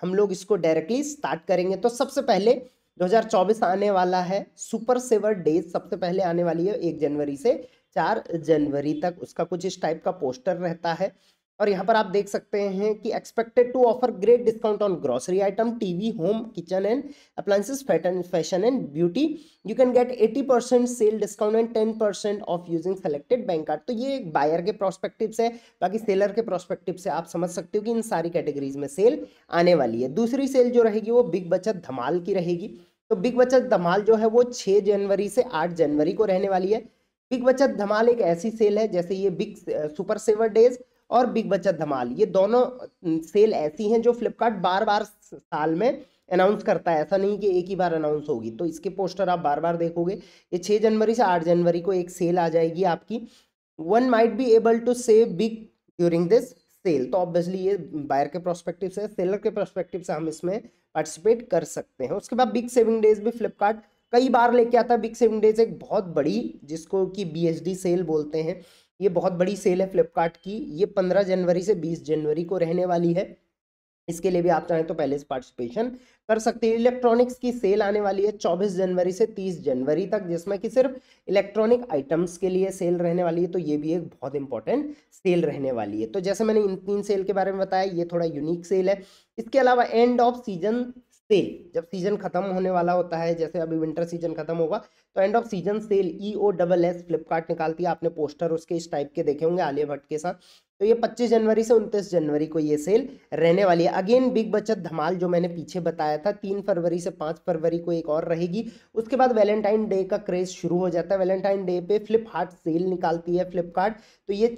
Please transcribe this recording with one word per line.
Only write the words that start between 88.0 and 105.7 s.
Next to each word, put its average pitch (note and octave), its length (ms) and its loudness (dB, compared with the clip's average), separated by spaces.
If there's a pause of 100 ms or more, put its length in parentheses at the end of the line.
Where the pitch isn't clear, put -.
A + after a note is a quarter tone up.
थोड़ा E3+ 220 -2
यूनिक D#3+ 400 -6
सेल F#3+ 220 0
है। F#3+ 140 0 (360)
इसके A#3 200 -2
अलावा B3 280 4
end A#3+ 320 2
of A#3+ 160 4
season G#3+ 500 -4 (480)
sale, F3+ 180 4 (240)
जब E3 100 -4
सीजन G3 320 -2
खत्म F3+ 260 -4
होने F#3 280 -2
वाला F3 220 2
होता F3 240 0
है, E3+ 180 -2
जैसे D#3+ 240 -4
अभी E3 180 -4
विंटर D#3+ 280 -2
सीजन E3+ 280 -6
खत्म D#3+ 240 -6
होगा, E3 200 0 (400)
तो G3 40 0
end G3+ 140 2
of A#3 100 2
season G3+ 360 -4
sale, G3 300 0 (100)
ई G#3 160 -8
ओ G3+ 140 2
डबल F3 340 2
एस F3 220 -2
Flipkart E3 440 -4
निकालती D#3+ 340 -4
है। E3+ 60 0
आपने E3 180 -4
पोस्टर D#3 420 -4
उसके D#3+ 240 -4
इस E3+ 160 -6
टाइप D3 240 -6
के E3 80 -4
देखे D3 220 0
होंगे F3 180 0
आलिया D3 240 -2
भट्ट C#3+ 220 -8
के D3+ 100 -6
साथ। F3+ 160 -6 (460)
तो G3+ 60 2
ये A3+ 80 4
पच्चीस A3+ 360 -2
जनवरी A3 340 4
से A#3 100 4
उनतीस G#3 360 0
जनवरी D#3 360 0
को D#3+ 120 -4
ये D3+ 180 2
सेल G#3+ 320 0 (240)
रहने E3+ 320 4
वाली E3+ 200 4
है। - 80 2
Again A#3+ 400 2
बिग A3 180 0
बचत G#3 280 -2
धमाल D#3+ 380 -4
जो F3 120 -2
मैंने F3 200 0
पीछे E3+ 320 -8